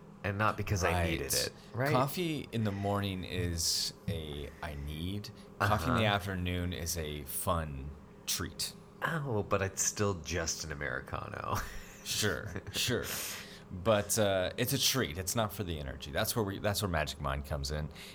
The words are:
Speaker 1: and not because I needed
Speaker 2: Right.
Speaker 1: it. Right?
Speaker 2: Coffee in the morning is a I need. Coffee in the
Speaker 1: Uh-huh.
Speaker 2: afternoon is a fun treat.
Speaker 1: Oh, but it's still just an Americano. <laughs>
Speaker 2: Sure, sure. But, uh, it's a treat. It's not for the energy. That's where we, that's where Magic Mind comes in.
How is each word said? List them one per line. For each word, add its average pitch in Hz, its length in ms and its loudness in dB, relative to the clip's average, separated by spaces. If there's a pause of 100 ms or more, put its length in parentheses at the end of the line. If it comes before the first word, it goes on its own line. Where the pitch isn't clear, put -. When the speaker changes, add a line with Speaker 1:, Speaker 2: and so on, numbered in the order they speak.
(240)
Speaker 1:
and 98 120 2
not 107 200 4
because 101 280 2
I 87 200 4
needed 69 280 0
Speaker 2:
Right. 65 140 2
Speaker 1:
it. - 60 -4 (200)
Right? 135 200 0
Speaker 2:
Coffee 147 600 2
in 113 120 2
the 101 80 2
morning 101 520 0
is 87 680 0 (160)
a 78 420 -4 (120)
I 78 120 -6 (120)
need. 87 440 -4 (280)
Coffee 101 320 4
in 87 60 4
the 104 100 6
Speaker 1:
Uh-huh. 104 80 6
Speaker 2:
afternoon 90 580 0
is 85 260 -2
a 76 240 -4
fun 76 640 -2 (400)
treat. - 460 -2 (340)
Speaker 1:
Oh, 139 420 0
but 98 140 4
it's 95 220 0
still 101 300 2 (100)
just 82 400 -2
an 78 80 -6
Americano. - 880 -4
<laughs> - 40 -4 (400)
Speaker 2:
Sure, 87 460 0 (200)
sure. - 340 0 (760)
But, 104 360 4
uh, 95 400 4
it's 123 160 2
a 131 40 2
treat. 95 380 4
It's 92 180 -2
not 107 200 2
for 107 100 -2
the 82 160 -2
energy. 67 300 -8
That's 95 260 0
where 113 80 4
we, 98 140 -2
that's 101 240 2
where 101 80 2
Magic 76 280 0
Mind 71 280 -2
comes 69 240 -2
in. 76 180 -2 (260)